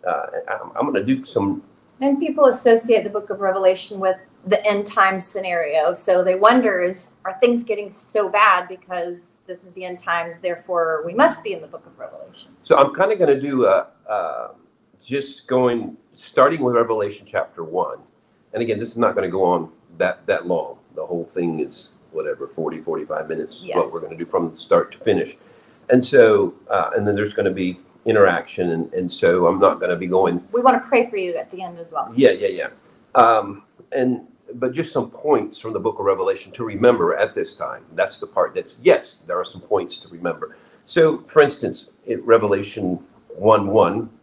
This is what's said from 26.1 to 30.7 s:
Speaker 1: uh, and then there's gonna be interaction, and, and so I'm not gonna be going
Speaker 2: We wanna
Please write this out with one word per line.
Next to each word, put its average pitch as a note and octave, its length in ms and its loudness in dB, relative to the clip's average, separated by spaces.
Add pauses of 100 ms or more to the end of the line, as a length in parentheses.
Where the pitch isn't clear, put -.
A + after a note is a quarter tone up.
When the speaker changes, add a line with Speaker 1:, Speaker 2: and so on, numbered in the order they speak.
Speaker 1:
uh, F#2 280 -2
and G#2 120 0
then G#2 60 0
there's G#2 200 -4
gonna G2+ 180 0
be F#2 280 -6 (260)
interaction, F#2 680 2
and, E2 220 -4
and F#2 160 -4
so F2 360 2
I'm F#2 140 4
not F#2+ 200 4
gonna F2+ 160 -2
be F2+ 120 -6
going F2+ 440 0
Speaker 2:
We A#3+ 120 0
wanna B3 160 4